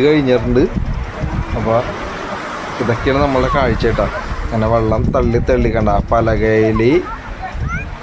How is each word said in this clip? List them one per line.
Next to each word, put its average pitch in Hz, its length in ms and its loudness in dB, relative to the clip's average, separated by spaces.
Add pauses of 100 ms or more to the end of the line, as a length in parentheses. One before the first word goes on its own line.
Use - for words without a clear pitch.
കഴിഞ്ഞിട്ടുണ്ട്. 127 580 2 (920)
അപ്പൊ 113 180 0 (1040)
ഇതൊക്കെയാണ് 123 420 0
നമ്മളുടെ 131 320 2
കാഴ്ച 123 300 2
കേട്ടോ. 107 220 2 (380)
അങ്ങനെ 110 300 0
വള്ളം 110 260 2 (140)
തള്ളി 120 240 2 (100)
തള്ളി 120 260 4
കണ്ട 107 220 2
ആ 101 40 2 (100)
പലകയില് 110 800 4 (1120)